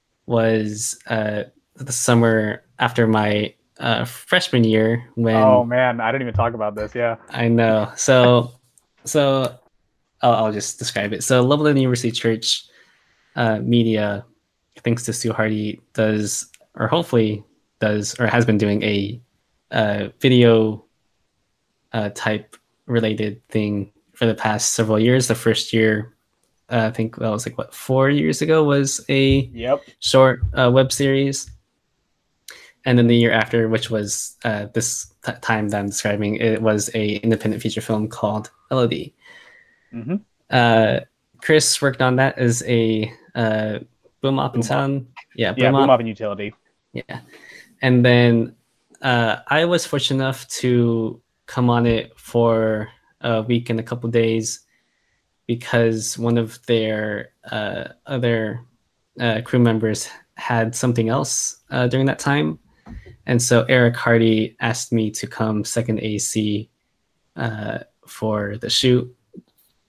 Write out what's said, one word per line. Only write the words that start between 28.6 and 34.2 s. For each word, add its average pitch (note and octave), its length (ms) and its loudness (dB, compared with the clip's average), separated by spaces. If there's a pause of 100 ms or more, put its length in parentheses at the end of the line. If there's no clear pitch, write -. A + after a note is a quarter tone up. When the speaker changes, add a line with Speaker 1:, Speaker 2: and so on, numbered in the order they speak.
Speaker 1:
was C#3 440 0
a C3+ 440 2
Speaker 2:
Yep. A#2+ 300 -2 (160)
Speaker 1:
short, C3 440 4 (120)
uh, B2+ 180 4
web B2+ 200 4
series. C#3 580 -2 (1300)
And B2 140 4
then A#2+ 100 6
the A#2+ 80 6
year A#2 140 4
after, A2+ 380 2
which A2 220 -2
was, G#2 540 -6